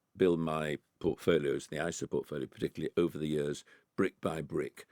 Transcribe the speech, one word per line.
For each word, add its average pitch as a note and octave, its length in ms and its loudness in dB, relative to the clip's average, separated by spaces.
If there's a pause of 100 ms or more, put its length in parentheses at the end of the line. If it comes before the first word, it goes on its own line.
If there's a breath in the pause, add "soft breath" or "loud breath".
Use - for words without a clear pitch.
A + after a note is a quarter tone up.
(160)
build F2 240 4
my D#2 380 -2 (220)
portfolios, D2+ 680 2
the D2 200 -4
isa E2 200 -6
portfolio C#2 400 -4
particularly, - 500 -6
over D2+ 200 2
the D2+ 100 -2
years, D2 360 -2 (320 soft breath)
brick F#2+ 260 0
by D#2+ 200 -2
brick, D#2 500 -6